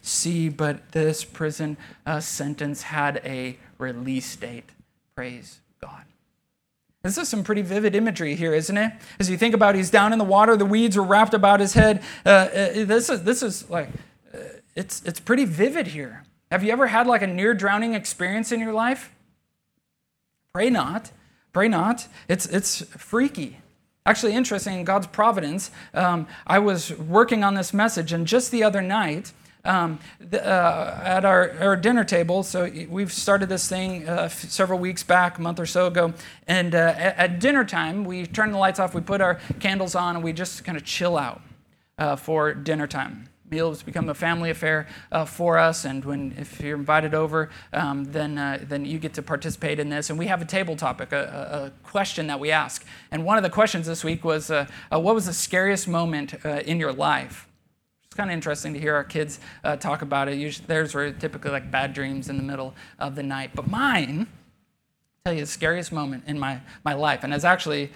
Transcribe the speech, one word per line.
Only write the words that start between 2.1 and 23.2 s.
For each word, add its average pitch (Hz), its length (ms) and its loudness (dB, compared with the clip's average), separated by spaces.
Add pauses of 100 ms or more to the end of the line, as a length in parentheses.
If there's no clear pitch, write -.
sentence 147 600 -6
had 143 420 -2
a 127 320 -8 (220)
release 127 580 -6
date. 120 340 -14 (460)
Praise 123 420 -14 (220)
God. - 240 -20 (1000)
This 196 160 -2
is 339 100 -4
some 208 140 -2
pretty 208 180 0
vivid 202 360 2
imagery 185 400 0
here, 165 180 2
isn't 165 240 0
it? 220 140 0 (260)
As 190 100 0
you 185 80 0
think 226 160 2
about 202 220 8
it, 190 40 2
he's 185 120 0
down 208 220 8
in 226 80 2
the 214 40 2
water, 208 320 8
the 202 80 4
weeds 214 320 4
were 202 60 4
wrapped 208 320 6
about 202 240 8
his 196 160 2
head. 208 300 8 (200)
Uh, - 40 2
uh, 190 560 6
this 226 260 4
is, 190 140 0
this 247 180 2
is 208 260 -4
like, 165 200 -4 (440)
uh, - 60 -16 (380)
it's, - 280 -8
it's 170 140 -6
pretty 247 260 2
vivid 208 440 0
here. 131 340 -12 (300)
Have 180 100 2
you 208 80 0
ever 247 160 2
had, 233 220 4
like, 233 120 4
a 196 60 0
near 190 260 2
drowning 208 420 0
experience 202 580 -4
in 233 80 -2
your 220 120 -4
life? 233 400 -2 (1400)
Pray 214 180 2
not. 185 400 -2 (420)
Pray 196 140 4
not. 214 400 2 (220)
It's, 185 180 0
it's 175 360 -2 (140)
freaky. 220 600 -2 (480)